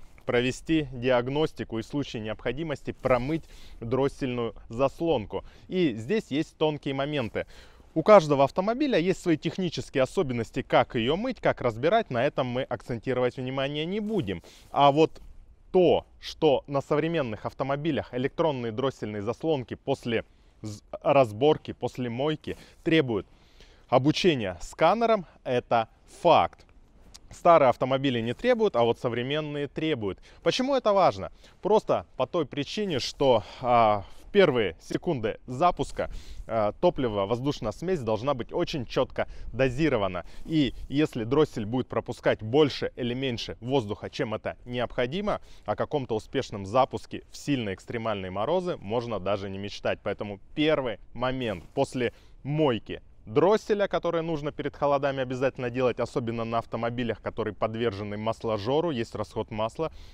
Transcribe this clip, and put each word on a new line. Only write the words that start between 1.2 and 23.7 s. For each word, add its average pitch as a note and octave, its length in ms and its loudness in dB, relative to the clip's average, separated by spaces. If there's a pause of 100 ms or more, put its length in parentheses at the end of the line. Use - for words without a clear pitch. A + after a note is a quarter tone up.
и A2+ 40 -4
в - 40 -10
случае C3+ 360 -4
необходимости B2 680 -6
промыть C3 520 0 (360)
дроссельную B2 720 -2 (140)
заслонку. B2 760 -2 (240)
И F3 260 0
здесь C3+ 340 -4
есть D3+ 300 -4
тонкие D3+ 340 -2
моменты. C3+ 540 -4 (480)
У D#3+ 80 0
каждого D3+ 420 8
автомобиля A3+ 540 0
есть F3 240 0
свои E3 160 2
технические D#3+ 640 -2
особенности, B2+ 580 -2
как - 360 2
её B2 200 0
мыть, A#3+ 240 -6
как C#3 220 0
разбирать. C3 480 0
На B2 160 0
этом D3 200 -2
мы B2 180 -4
акцентировать B2 720 -4
внимание C#3 480 -4
не G3 140 -4
будем. D#3+ 420 -4 (280)
А C#3 200 6
вот D3+ 320 2 (500)
то, D#3 320 6 (140)
что - 480 0
на C#3+ 140 -2
современных D3 680 -2
автомобилях C#3 680 -4
электронные B2+ 600 -2
дроссельные G#2+ 500 -4
заслонки A#2+ 520 -4
после A#2 500 -2 (380)
з-, G#2 280 -12
разборки, C3+ 800 2
после B2 400 -6
мойки C3 460 -4 (260)
требуют C3+ 460 2 (600)